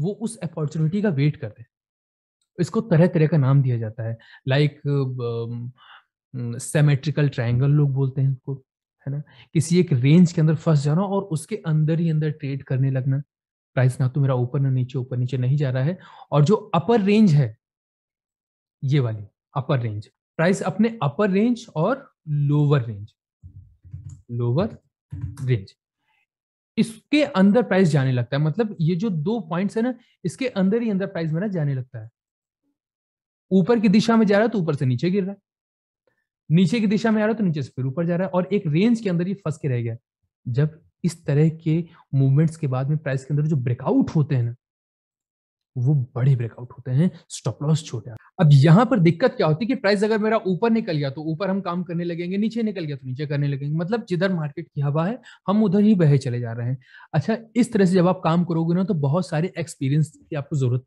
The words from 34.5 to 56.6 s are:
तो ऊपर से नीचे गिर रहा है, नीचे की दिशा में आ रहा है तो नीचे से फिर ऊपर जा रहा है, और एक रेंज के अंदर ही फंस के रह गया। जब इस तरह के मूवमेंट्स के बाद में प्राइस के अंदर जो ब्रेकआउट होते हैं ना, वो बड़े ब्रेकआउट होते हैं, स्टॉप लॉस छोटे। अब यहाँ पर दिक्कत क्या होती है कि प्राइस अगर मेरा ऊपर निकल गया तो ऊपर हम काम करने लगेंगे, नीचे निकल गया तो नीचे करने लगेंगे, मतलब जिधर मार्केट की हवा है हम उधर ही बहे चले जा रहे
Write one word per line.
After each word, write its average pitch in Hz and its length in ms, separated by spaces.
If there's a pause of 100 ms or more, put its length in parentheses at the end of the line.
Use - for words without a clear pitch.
तो 233 80
ऊपर 160 160
से 131 120
नीचे 127 240
गिर 196 120
रहा 190 100
है, 196 60 (1120)
नीचे 190 300
की 214 60
दिशा 220 240
में 214 120
आ - 20
रहा 214 80
है 226 60
तो 220 60
नीचे 156 180
से 120 140
फिर 127 80
ऊपर 135 220
जा 170 100
रहा 185 100
है, 180 40
और 180 220
एक 202 140
रेंज 208 340
के 208 100
अंदर 175 160
ही 196 80
फंस - 240
के 156 100
रह 123 140
गया। 117 140 (520)
जब 143 340 (220)
इस - 220
तरह 151 220
के 160 360 (300)
मूवमेंट्स 139 420
के 151 100
बाद 131 220
में 151 100
प्राइस 135 260
के 151 100
अंदर 151 140
जो 156 80
ब्रेकआउट 127 540
होते 143 240
हैं 123 80
ना, 120 120 (1200)
वो 131 160
बड़े 127 420
ब्रेकआउट 120 360
होते - 180
हैं, 160 380
स्टॉप - 340
लॉस 151 220
छोटे। 117 260
अब 151 420
यहाँ 160 340
पर 240 120
दिक्कत 170 360
क्या 180 120
होती 156 180
है - 20
कि 262 80
प्राइस 202 300
अगर 220 140
मेरा 220 180
ऊपर 190 340
निकल 226 220
गया 143 180
तो 156 120
ऊपर 165 280
हम 196 100
काम 180 220
करने 170 220
लगेंगे, 175 320
नीचे 220 260
निकल 202 220
गया 147 120
तो 131 100
नीचे 131 200
करने 143 220
लगेंगे, 143 280
मतलब 208 280
जिधर 185 280
मार्केट 160 420
की 147 60
हवा 147 260
है 240 140 (280)
हम 208 160
उधर 202 160
ही 214 140
बहे 147 240
चले 120 220
जा 117 120
रहे 120 160